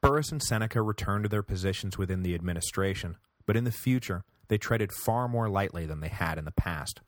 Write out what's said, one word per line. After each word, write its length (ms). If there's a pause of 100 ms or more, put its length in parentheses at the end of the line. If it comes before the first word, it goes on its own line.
Burrus 320
and 100
Seneca 400
returned 400
to 60
their 160
positions 520
within 280
the 100
administration, 840 (280)
but 100
in 60
the 80
future, 540 (240)
they 100
treaded 340
far 360
more 200
lightly 380
than 140
they 80
had 300
in 60
the 60
past. 580